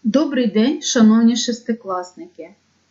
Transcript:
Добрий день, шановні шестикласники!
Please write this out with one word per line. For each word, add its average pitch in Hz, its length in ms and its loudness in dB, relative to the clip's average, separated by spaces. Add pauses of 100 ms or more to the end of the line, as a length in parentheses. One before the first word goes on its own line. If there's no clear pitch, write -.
Добрий 262 420 0
день, 220 360 -2
шановні 226 540 4
шестикласники! 190 1120 -8 (420)